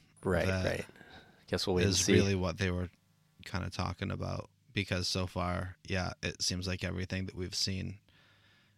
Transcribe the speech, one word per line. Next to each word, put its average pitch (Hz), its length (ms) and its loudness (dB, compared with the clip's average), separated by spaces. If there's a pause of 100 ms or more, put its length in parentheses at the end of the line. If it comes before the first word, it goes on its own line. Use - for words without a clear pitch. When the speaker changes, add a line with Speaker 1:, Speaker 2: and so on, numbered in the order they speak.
(240)
Speaker 1:
Right, 90 220 4
Speaker 2:
that 95 180 2
Speaker 1:
right. 90 220 0 (640)
Guess - 160 0
we'll 92 100 2
wait 87 80 6
and 101 60 6
Speaker 2:
is 87 100 4
Speaker 1:
see. - 140 6
Speaker 2:
really 98 200 6
what 90 240 0
they 95 120 2
were 90 180 -2 (580)
kinda 92 240 -4
talking 92 400 -4
about, 95 400 -6 (240)
because 92 340 0
so 92 180 0
far, 90 500 -4 (100)
yeah, 90 260 -2 (100)
it - 200 -6
seems 92 260 -2
like 90 160 -4
everything 92 420 -4
that 92 80 -12
we've 90 200 -6
seen 95 440 -2 (800)